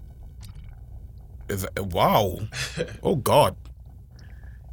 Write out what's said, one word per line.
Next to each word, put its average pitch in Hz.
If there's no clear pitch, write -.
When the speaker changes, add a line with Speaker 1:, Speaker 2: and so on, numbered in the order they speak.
Speaker 1:
Is 95
that, 98
wow. 101
Speaker 2:
<laughs> -
Speaker 1:
Oh, 196
God. 123